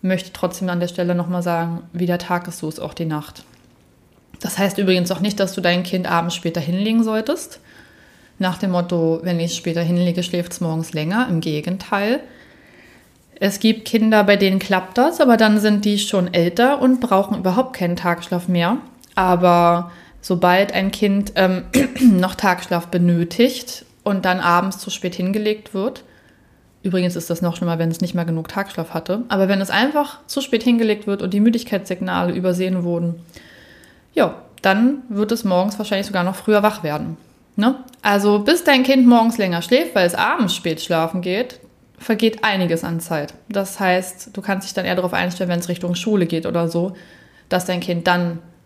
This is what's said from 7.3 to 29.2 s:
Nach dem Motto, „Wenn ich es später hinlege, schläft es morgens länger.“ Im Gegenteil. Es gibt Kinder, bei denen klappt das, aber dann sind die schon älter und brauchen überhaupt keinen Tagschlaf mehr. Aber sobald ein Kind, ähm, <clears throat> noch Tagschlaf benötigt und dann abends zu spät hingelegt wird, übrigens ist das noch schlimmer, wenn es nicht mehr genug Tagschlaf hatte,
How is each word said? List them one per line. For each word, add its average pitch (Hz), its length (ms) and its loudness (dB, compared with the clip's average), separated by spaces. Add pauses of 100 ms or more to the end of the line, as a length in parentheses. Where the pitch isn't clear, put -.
Nach 185 180 -2
dem 190 140 -2
Motto, 170 500 0
„Wenn 175 160 -2
ich 165 140 -2
es - 40 -8
später 170 260 -4
hinlege, 175 420 0
schläft 175 280 -4
es - 80 -10
morgens 160 320 -4
länger.“ 170 360 -2
Im 160 120 0
Gegenteil. 190 800 -2 (1200)
Es 202 140 0
gibt 220 280 2
Kinder, 220 360 4
bei 202 140 6
denen 190 240 2
klappt 185 360 -2
das, 294 240 2
aber 247 160 6
dann 214 220 4
sind 208 260 2
die 208 140 2
schon 180 340 -2
älter 180 480 2
und 254 200 4
brauchen 202 360 2
überhaupt 202 380 0
keinen 175 220 -2
Tagschlaf 175 500 -2
mehr. 180 300 2 (400)
Aber 175 760 4 (300)
sobald 180 520 2
ein 196 200 -2
Kind, 202 420 0
ähm, 185 300 2 (200)
<clears throat> - 160 -6
noch 185 360 6
Tagschlaf 180 500 0
benötigt 175 1000 0 (200)
und 190 220 -2
dann 185 120 0
abends 180 400 2
zu - 120 -10
spät 180 260 -6
hingelegt 214 580 -2
wird, 202 300 -4 (800)
übrigens 180 320 0
ist 165 140 -8
das 170 120 -4
noch 170 140 -2
schlimmer, 170 240 -2
wenn 165 100 0
es 165 100 -4
nicht 180 140 -2
mehr 170 100 0
genug 165 220 -4
Tagschlaf 196 480 -8
hatte, 185 320 -4